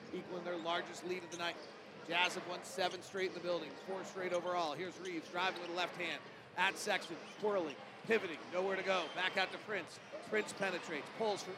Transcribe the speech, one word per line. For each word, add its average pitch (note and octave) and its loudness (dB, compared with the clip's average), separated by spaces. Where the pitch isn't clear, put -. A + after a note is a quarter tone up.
equaling F3 -6
their F3 -2
largest E3+ -2
lead F3+ -2
of E3 -10
the E3+ -6
night. E3+ -2
Jazz F3 6
have E3+ -4
won F3+ -2
seven F#3 2
straight F#3+ 0
in D#3 -6
the E3 -6
building, E3+ 0
four F#3+ -2
straight F3+ -2
overall. F3 4
Here's E3 -4
Reeves E3+ -4
driving F3+ 2
with F3 -4
the E3+ -2
left F3 2
hand D#3 0
at F#3+ 6
Sexton, F3+ 0
twirling, F#3 2
pivoting, F#3+ 4
nowhere F#3+ 2
to F#3 2
go. F#3 4
Back F3+ 2
out F#3+ 4
to F3+ -4
Prince. F#3+ -4
Prince G#3+ 2
penetrates, F3+ 0
pulls G#3+ 2
from F#3 -6